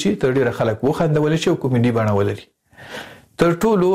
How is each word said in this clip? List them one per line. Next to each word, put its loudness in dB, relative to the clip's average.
چې -2
تر 0
ډیره 2
خلک -2
وخندولی 0
شي 0
او 2
کومیډي 2
بڼه 0
ولري. -2
تر 4
ټولو، 2